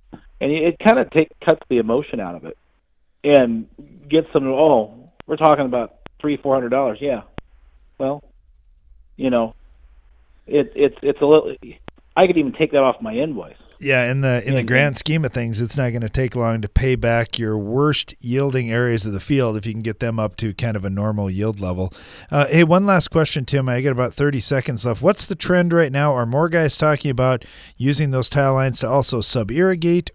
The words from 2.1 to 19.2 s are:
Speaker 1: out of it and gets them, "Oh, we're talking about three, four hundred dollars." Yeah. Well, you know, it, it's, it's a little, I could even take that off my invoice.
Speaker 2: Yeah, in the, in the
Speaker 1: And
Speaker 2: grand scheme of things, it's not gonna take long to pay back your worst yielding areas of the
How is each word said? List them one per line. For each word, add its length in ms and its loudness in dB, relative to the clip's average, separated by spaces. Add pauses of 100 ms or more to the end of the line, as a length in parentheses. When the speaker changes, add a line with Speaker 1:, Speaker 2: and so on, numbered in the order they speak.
Speaker 1:
out 160 -8
of 100 -16
it 120 -16 (680)
and 460 4 (400)
gets 240 0
them, 160 0
"Oh, 640 2 (160)
we're 100 -4
talking 300 4
about 300 -4 (220)
three, 200 -4
four 160 0
hundred 160 -2
dollars." 300 0
Yeah. 220 -4 (760)
Well, 260 -6 (920)
you 140 -2
know, 240 0 (920)
it, 280 0
it's, 280 0
it's 180 -2
a 40 2
little, 300 4 (600)
I 100 6
could 100 2
even 160 0
take 200 -2
that 100 4
off 180 0
my 140 -8
invoice. 420 -6 (220)
Speaker 2:
Yeah, 320 0
in 100 -2
the, 260 0
in 80 0
the 60 2
Speaker 1:
And 80 -4
Speaker 2:
grand 280 2
scheme 280 0
of 80 -4
things, 280 -4
it's 160 -4
not 160 -2
gonna 160 -4
take 260 -2
long 280 0
to 60 -8
pay 280 0
back 420 -2
your 180 -2
worst 640 -2
yielding 500 -2
areas 360 0
of 60 -6
the 80 -6